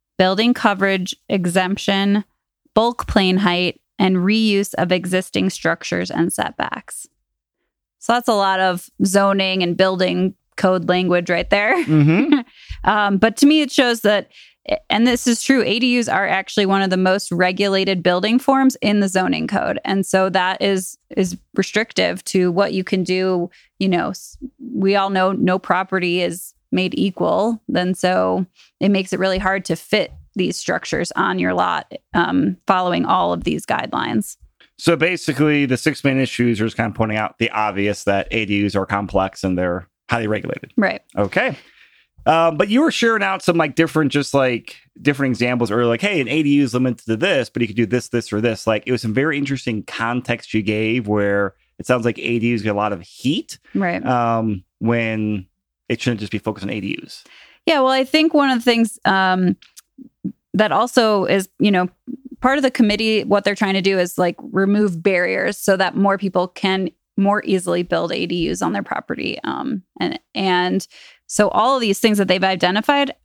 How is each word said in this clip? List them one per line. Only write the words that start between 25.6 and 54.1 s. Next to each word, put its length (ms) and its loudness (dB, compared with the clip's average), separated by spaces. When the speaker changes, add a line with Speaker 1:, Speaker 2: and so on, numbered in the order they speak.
Speaker 1:
is 320 -6
made 240 -2
equal. 720 -2
Then 280 -2
so 500 0
it 100 2
makes 220 0
it 80 -2
really 200 0
hard 260 -2
to 100 -2
fit 380 -4
these 200 -2
structures 600 -4
on 200 0
your 160 -2
lot, 380 -2
um, 420 0
following 380 0
all 300 0
of 100 -6
these 220 -4
guidelines. 720 -4
Speaker 2:
So 180 2
basically, 720 0
the 100 0
six 300 -2
main 120 2
issues 440 0
are 40 0
just 120 -4
kind 120 -2
of 60 -10
pointing 220 -2
out 220 -4
the 100 0
obvious, 560 -2
that 260 0
A 140 -2
D 200 0
Us 100 -2
are 100 -2
complex 580 -2
and 140 0
they're 300 -4
highly 180 -2
regulated. 500 -6
Speaker 1:
Right. 240 0
Speaker 2:
Okay. 400 -2
Um, 320 4
but 100 2
you 140 2
were 100 2
sharing 320 0
out 180 -2
some, 160 2
like, 180 0
different, 360 2
just, 220 -2
like, 420 0
different 300 0
examples 400 0
earlier, 160 2
like, 140 0
"Hey, 180 0
an 80 -2
A 160 0
D 120 0
U 80 4
is 100 -2
limited 320 -2
to 100 -2
this, 340 0
but 120 -4
you 60 0
could 100 -10
do 80 2
this, 240 -2
this, 220 -4
or 100 -2
this." 260 -2
Like, 180 0
it 60 -4
was 100 -2
some 120 -4
very 240 -2
interesting 460 -4
context 720 -6
you 80 0
gave 460 -2
where 480 0
it 60 -14
sounds 200 0
like 140 -2
A 200 -2
D 140 0
Us 80 -2
get 80 -2
a 40 0
lot 180 -2
of 100 -8
heat, 560 -6
Speaker 1:
Right. 320 -2
Speaker 2:
um, 580 0